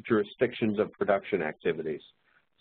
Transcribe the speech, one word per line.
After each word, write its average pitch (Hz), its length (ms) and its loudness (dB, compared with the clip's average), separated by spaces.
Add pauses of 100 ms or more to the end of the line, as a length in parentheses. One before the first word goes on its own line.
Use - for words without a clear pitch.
jurisdictions 107 760 0
of 90 120 0
production 98 500 0
activities. 78 600 -4 (600)